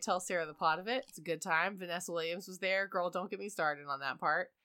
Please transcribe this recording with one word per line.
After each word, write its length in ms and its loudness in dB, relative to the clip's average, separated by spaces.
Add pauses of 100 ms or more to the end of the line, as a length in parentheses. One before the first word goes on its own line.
tell 160 2
Sarah 260 0
the 80 -12
plot 240 4
of 80 -8
it. 220 0
It's 100 -18
a 40 -14
good 200 -2
time. 340 2
Vanessa 360 -4
Williams 340 -2
was 140 -12
there. 260 2
Girl, 240 0
don't 180 -2
get 120 -6
me 80 -6
started 400 0
on 100 -2
that 220 -4
part. 320 2 (120)